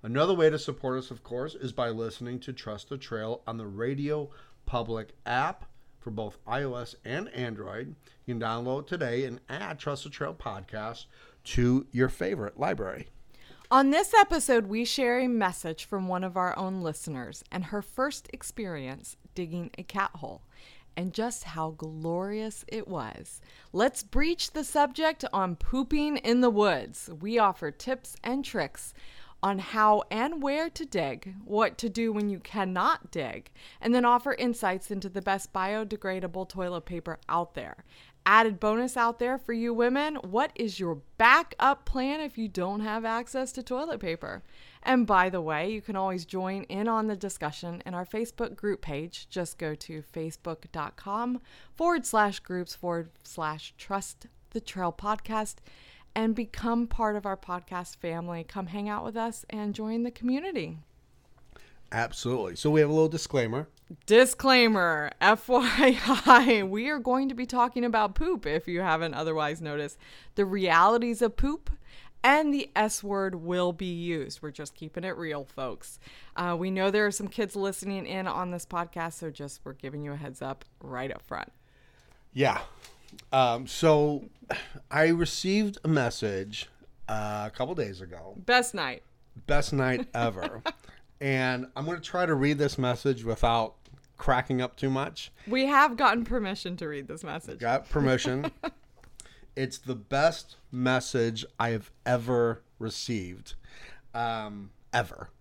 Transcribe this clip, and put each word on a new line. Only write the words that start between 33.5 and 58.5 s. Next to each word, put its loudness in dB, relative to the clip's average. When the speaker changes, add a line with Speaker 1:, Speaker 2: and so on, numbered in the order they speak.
Speaker 2:
and 2
then 4
offer 4
insights -2
into -6
the -6
best -2
biodegradable -4
toilet -6
paper -8
out 0
there. -12
Added 8
bonus 2
out 2
there 0
for -6
you 0
women, 2
what 0
is -4
your -2
backup 6
plan 0
if -6
you -4
don't -2
have -4
access -4
to -8
toilet -4
paper? -6
And 4
by 6
the -2
way, -2
you -4
can -6
always -2
join -4
in -2
on 2
the -2
discussion -8
in -8
our -6
Facebook -6
group -4
page. -8
Just -6
go -4
to -12
facebook -10
dot -8
com -4
forward 2
slash 2
groups -6
forward -4
slash -8
trust -8
the -6
trail -4
podcast -4
and 2
become -2
part 2
of -4
our -2
podcast -10
family. -6
Come -8